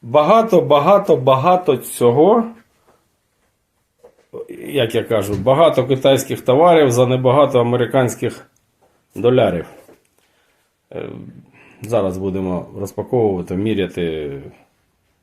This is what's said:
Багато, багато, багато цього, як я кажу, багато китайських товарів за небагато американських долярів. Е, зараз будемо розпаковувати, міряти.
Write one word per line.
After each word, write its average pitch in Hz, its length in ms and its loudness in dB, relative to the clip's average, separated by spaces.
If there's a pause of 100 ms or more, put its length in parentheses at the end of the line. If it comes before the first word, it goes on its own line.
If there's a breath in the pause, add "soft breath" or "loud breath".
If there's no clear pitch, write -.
Багато, 170 600 2
багато, 151 560 2
багато 135 600 2
цього, 156 680 2 (2250)
як 123 360 -4
я 110 80 0
кажу, 104 300 -2
багато 131 540 2
китайських 135 540 0
товарів 151 500 4
за 120 160 2
небагато 127 520 2
американських 120 880 -2 (680)
долярів. 98 500 0 (1300 loud breath)
Е, - 180 -12 (720 soft breath)
зараз 101 360 -4
будемо 92 480 -6 (140)
розпаковувати, 98 760 -4
міряти. 85 840 -6 (800 soft breath)